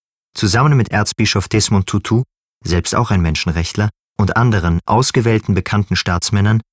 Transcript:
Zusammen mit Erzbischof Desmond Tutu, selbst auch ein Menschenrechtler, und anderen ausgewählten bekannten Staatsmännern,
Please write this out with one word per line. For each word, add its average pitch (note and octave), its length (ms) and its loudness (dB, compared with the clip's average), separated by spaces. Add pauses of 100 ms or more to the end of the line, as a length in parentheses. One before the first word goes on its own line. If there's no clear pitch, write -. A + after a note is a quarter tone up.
(340)
Zusammen B2 420 2
mit A2+ 140 2
Erzbischof G#2 580 -2
Desmond G2+ 380 0
Tutu, A2 380 -2 (400)
selbst E2+ 300 -2
auch A2+ 180 0
ein F#2 100 2
Menschenrechtler, E2 680 -2 (280)
und F#2+ 180 0
anderen F#2 480 2
ausgewählten A2+ 680 0
bekannten G2 420 -2
Staatsmännern, G#2 640 0 (120)